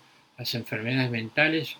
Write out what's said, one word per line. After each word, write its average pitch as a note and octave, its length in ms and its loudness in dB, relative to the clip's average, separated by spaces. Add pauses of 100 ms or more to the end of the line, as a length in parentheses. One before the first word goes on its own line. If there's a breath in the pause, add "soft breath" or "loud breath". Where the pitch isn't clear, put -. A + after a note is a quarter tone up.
(360 soft breath)
las B2 200 -6
enfermedades A#2+ 560 0
mentales D3 680 0